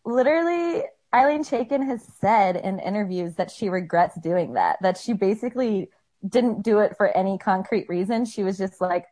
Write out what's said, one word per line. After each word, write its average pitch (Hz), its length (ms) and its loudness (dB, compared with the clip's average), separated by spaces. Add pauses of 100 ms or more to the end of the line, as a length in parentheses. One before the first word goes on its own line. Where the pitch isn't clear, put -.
literally 330 800 0 (300)
Eileen 294 300 4
Chaikin 262 420 -2
has 254 180 -4 (160)
said 196 380 2
in 190 220 -4
interviews 180 560 -4
that - 160 -4
she - 180 -6
regrets 175 500 0
doing 165 340 0
that, - 280 2
that 185 160 2
she - 160 -4
basically 220 760 -2 (380)
didn't 226 360 0
do 214 160 4
it - 180 2
for 202 180 2
any 190 220 0
concrete 190 500 -2
reason. 202 380 -2
She 220 180 -6
was 190 140 -2
just 190 240 -6
like, 180 300 -2